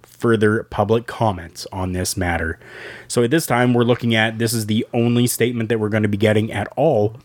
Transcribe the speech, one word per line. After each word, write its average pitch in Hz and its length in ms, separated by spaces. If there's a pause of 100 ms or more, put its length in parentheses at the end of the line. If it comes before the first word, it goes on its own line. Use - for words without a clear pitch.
further 110 600
public 113 420
comments 87 640
on 92 200
this 90 240
matter." 82 420 (480)
So - 160
at 117 80
this 160 160
time, 123 260
we're 120 120
looking 117 320
at, 113 240
this 117 120
is 113 140
the 110 260
only 120 360
statement 120 400
that 117 100
we're 107 120
gonna 107 180
be 104 100
getting 107 340
at 117 140 (100)
all 113 480